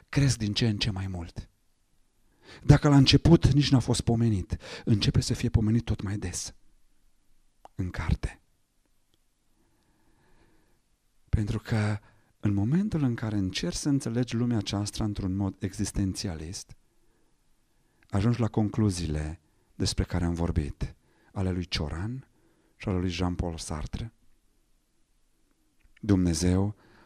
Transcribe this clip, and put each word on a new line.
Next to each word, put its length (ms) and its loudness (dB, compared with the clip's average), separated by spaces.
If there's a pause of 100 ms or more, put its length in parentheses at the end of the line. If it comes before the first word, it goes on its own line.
cresc 280 2
din 160 -2
ce 160 0
în 100 0
ce 120 -2
mai 160 -6
mult. 420 -10 (1120)
Dacă 260 8
la 80 8
început 500 8
nici 240 4
n-a 80 6
fost 220 0
pomenit, 560 0 (280)
începe 360 2
să 140 -2
fie 140 -2
pomenit 360 2
tot 180 -4
mai 160 -6
des 360 -10 (1200)
în 160 -6
carte. 500 -4 (3000)
Pentru 300 0
că 400 -2 (420)
în 140 0
momentul 480 0
în 120 0
care 220 -4
încerci 400 -4
să 120 -4
înțelegi 480 -2
lumea 220 0
aceasta 460 -4
într-un 320 -4
mod 220 -2
existențialist, 1160 -6 (1300)
ajungi 300 0
la 80 0
concluziile 920 -2 (340)
despre 300 -2
care 200 -4
am 100 -2
vorbit, 600 -4 (380)
ale 180 -4
lui 160 -4
Cioran 600 -6 (480)
și 120 -8
ale 100 0
lui 100 -2
Jean-Paul 500 -4
Sartre. 540 -8 (1900)
Dumnezeu, 760 2 (300)